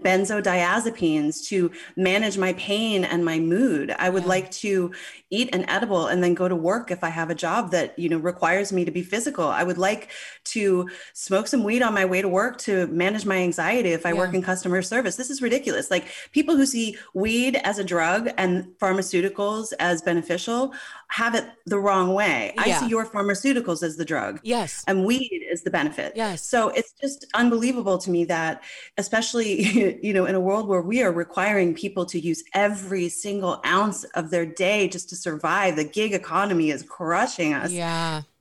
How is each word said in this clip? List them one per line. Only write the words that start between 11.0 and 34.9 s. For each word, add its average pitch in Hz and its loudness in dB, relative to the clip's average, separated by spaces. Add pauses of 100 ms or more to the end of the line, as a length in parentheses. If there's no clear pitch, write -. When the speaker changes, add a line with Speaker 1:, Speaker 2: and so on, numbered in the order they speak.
Speaker 1:
smoke 196 -2
some 247 2
weed 233 2
on 226 2
my 196 2
way 185 2
to 202 0
work 214 0
to 185 0
manage 190 0
my 190 2
anxiety 180 2
if 165 0
I 170 2
work 175 2
Speaker 2:
Yeah. 185 0
Speaker 1:
in 180 0
customer 185 0
service. 220 -2
This 247 -6
is 269 -6
ridiculous. 233 0
Like, 180 0 (260)
people 302 4
who 269 6
see 226 -2 (180)
weed 233 2
as 202 -2
a 196 -2
drug 175 2
and 180 2 (120)
pharmaceuticals 196 0
as 170 2
beneficial 233 0 (340)
have 233 0
it 226 0 (220)
the 202 0
wrong 190 4
way. 156 0
I 202 2
Speaker 2:
Yeah. 180 2
Speaker 1:
see 247 0
your 220 0
pharmaceuticals 208 0
as 156 -4
the 165 -4
drug. 117 -4
Speaker 2:
Yes. 214 -4
Speaker 1:
And 190 2
weed 220 0
is 170 -4
the - -4
benefit. 185 -2
Speaker 2:
Yes. 208 -4
Speaker 1:
So 226 2
it's - -2
just 277 -6
unbelievable 233 2
to 185 -4
me 170 2
that, 165 -2 (340)
especially, 226 0
<laughs> 196 2
you 208 0
know, 185 4
in 175 0
a 185 2
world 202 2
where 185 2
we 226 0
are 190 4
requiring 180 2
people 185 -4
to 180 -6
use 160 -2 (120)
every 196 0
single 196 -4
ounce 190 0 (100)
of 160 -4
their 170 0
day 185 2
just 180 -10